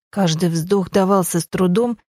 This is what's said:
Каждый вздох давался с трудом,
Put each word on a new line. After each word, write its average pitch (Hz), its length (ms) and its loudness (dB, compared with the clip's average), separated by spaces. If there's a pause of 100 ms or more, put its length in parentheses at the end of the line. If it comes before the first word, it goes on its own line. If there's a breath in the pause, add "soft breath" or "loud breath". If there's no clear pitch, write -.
(100)
Каждый 175 400 0
вздох 175 400 -2
давался 190 500 0
с - 60 -6
трудом, 196 520 -2 (160)